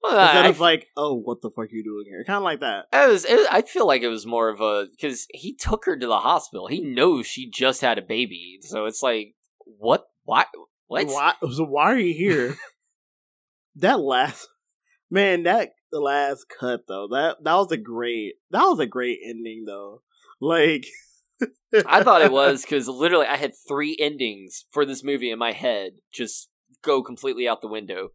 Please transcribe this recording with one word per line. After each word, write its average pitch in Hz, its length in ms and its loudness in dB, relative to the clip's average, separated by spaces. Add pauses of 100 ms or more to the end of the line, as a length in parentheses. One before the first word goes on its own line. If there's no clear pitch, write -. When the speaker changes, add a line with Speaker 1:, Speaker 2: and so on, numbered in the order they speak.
Speaker 1:
Well, - 160 0
Speaker 2:
Instead 151 260 6
Speaker 1:
I 165 40 8
Speaker 2:
of 175 60 2
Speaker 1:
f- 147 60 -4
Speaker 2:
like, 170 260 2 (100)
"Oh, 147 180 0
what 117 260 -8
the 110 100 -10
fuck 113 200 -10
you 110 120 -10
doing 104 240 -10
here?" 98 180 -14
Kinda 202 140 -2
like 170 220 -4
that. 107 300 -6
Speaker 1:
I 285 160 6
was, 208 180 4
it, - 260 4
I - 100 4
feel - 240 -2
like 135 160 4
it 120 60 -2
was 113 180 -4
more 117 240 0
of 104 120 -8
a, 104 260 0 (120)
'cause 135 320 -6
he - 220 -14
took - 320 -4
her 254 120 0
to 123 100 -6
the 110 120 2
hospital. 117 480 -2
He 147 140 -6
knows 135 460 2
she 131 220 -10
just 127 320 0
had 120 180 2
a - 20 -14
baby, 90 600 -6
so 107 240 -6
it's 110 180 -6
like, 110 320 -2 (300)
"What? 110 420 -2 (160)
Why? - 220 2 (420)
What?" 156 200 -2
Speaker 2:
Why, 143 260 0 (200)
so 156 120 -2
why 143 180 0 (100)
are 262 60 2
you 175 140 0
here? 151 480 0
Speaker 1:
<laughs> - 60 -18 (1080)
Speaker 2:
That 190 260 2
last, 135 480 0 (600)
man, 185 340 2
that 180 280 2 (220)
last 143 540 -2 (120)
cut 123 300 -6
though, 98 220 -8
that, 147 300 -2
that 156 140 0
was 190 160 2
a 156 60 -2
great, 117 560 -6 (160)
that 214 140 2
was 349 160 2
a 147 60 2
great 123 400 -4
ending 113 400 -12
though. 101 360 -14 (400)
Like 156 440 2 (540)
<laughs> - 460 0
Speaker 1:
I 185 180 6
thought 185 180 6
it 143 120 6
was, 139 320 2
'cause 131 240 -2
literally 147 380 2
I 139 100 -2
had 151 160 -4 (140)
three 147 300 -4
endings 120 720 -6
for 147 140 0
this 135 200 -8
movie 127 260 -4
in 113 80 -8
my 117 140 -2
head 101 400 -4 (180)
just - 380 -8 (320)
go 139 200 2
completely 123 460 -6
out 113 140 -2
the 110 80 -12
window. 98 460 -10